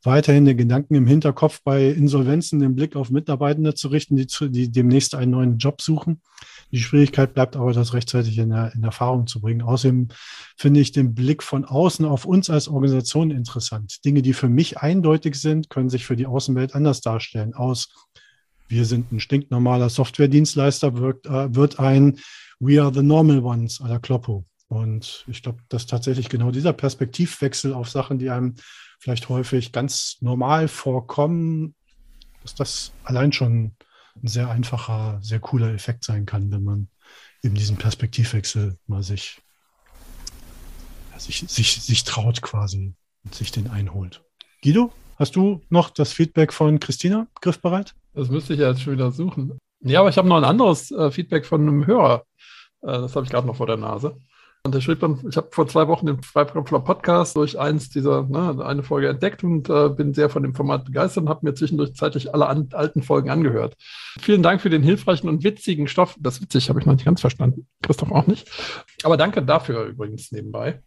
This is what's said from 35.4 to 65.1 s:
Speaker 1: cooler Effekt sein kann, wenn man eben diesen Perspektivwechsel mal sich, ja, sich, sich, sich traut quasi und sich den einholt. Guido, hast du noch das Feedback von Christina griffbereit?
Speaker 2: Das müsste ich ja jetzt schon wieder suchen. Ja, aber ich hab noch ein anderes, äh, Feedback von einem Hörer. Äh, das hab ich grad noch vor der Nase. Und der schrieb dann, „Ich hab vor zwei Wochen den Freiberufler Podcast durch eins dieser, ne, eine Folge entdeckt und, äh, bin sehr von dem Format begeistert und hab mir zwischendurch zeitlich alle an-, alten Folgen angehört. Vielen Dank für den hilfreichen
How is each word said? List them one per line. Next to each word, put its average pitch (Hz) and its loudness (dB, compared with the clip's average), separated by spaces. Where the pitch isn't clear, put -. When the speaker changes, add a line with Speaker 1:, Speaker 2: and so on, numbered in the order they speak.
Speaker 1:
cooler 113 -2
Effekt 113 -8
sein 104 -4
kann, 101 -4
wenn 101 -4
man 101 -4
eben 104 -2
diesen 104 -2
Perspektivwechsel 107 -2
mal 98 -4
sich, 95 -8
ja, - -20
sich, - -10
sich, - -2
sich - 0
traut 117 -2
quasi 98 -6
und - -18
sich - -10
den 107 -6
einholt. 98 -8
Guido, 220 2
hast - -2
du 190 2
noch 170 4
das - -2
Feedback 160 2
von 151 2
Christina 202 -2
griffbereit? 180 -2
Speaker 2:
Das 135 -4
müsste 156 -4
ich 147 -2
ja 139 4
jetzt 127 -2
schon 139 -4
wieder 127 0
suchen. 143 -6
Ja, 135 2
aber 196 6
ich - 2
hab 185 4
noch 175 6
ein 151 4
anderes, 185 4
äh, 160 0
Feedback 165 -4
von 156 0
einem 147 2
Hörer. 143 2
Äh, 277 -10
das 127 -6
hab 139 -2
ich 127 -10
grad 127 0
noch 123 -4
vor 123 -4
der 113 -2
Nase. 110 -6
Und 131 -2
der 135 0
schrieb 160 -2
dann, 156 0
„Ich 135 -6
hab - -4
vor 147 0
zwei 156 2
Wochen 165 0
den 135 -2
Freiberufler 147 -2
Podcast 170 0
durch 147 -2
eins 147 -2
dieser, 139 0
ne, 139 -4
eine 139 -4
Folge 139 -2
entdeckt 139 -4
und, 165 -2
äh, 147 4
bin 143 -2
sehr 147 2
von 143 -2
dem 135 -2
Format 139 -2
begeistert 147 -2
und 151 0
hab 151 -2
mir 147 -2
zwischendurch 143 -2
zeitlich 151 -4
alle 147 2
an-, 139 -2
alten 151 -2
Folgen 139 0
angehört. 127 0
Vielen 208 4
Dank 175 4
für 196 0
den 160 2
hilfreichen 175 2